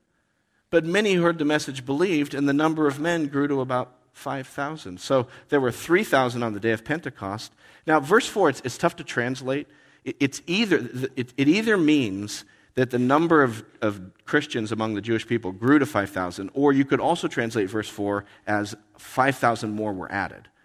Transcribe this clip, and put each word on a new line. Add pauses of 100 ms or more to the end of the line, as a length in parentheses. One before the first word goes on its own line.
(680)
"But
many
who
heard
the
message
believed,
and
the
number
of
men
grew
to
about (180)
five
thousand."
So (220)
there
were
three
thousand
on
the
day
of
Pentecost. (320)
Now,
verse
four,
it's,
it's
tough
to
translate. (360)
It,
it's
either, (260)
it,
it
either
means (280)
that
the
number
of, (180)
of (240)
Christians
among
the
Jewish
people
grew
to
five
thousand,
or
you
could
also
translate
verse
four (220)
as (220)
"five
thousand
more
were
added." (180)